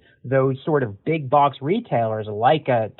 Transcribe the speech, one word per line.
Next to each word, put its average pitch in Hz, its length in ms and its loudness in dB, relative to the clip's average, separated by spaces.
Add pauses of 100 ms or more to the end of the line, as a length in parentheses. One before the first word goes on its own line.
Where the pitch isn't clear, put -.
(240)
those 131 400 2
sort 147 180 0
of 101 220 -8
big 151 240 -4
box 143 320 2
retailers 117 680 -2
like 131 400 0
a 113 320 0